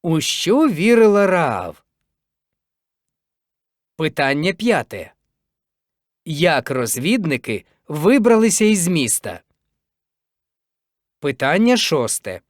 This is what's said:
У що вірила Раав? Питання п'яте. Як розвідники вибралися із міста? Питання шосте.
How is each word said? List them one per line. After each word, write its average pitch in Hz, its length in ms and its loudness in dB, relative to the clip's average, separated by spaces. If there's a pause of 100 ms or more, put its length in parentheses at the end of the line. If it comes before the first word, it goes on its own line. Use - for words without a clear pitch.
У 165 200 0
що 269 460 0
вірила 202 600 4
Раав? 120 560 -2 (2000)
Питання 151 580 -2
п'яте. 156 600 -4 (1120)
Як 151 460 0
розвідники 127 920 -4 (220)
вибралися 220 800 2
із 196 220 2
міста? 120 540 -2 (1800)
Питання 165 580 0
шосте. 113 720 -4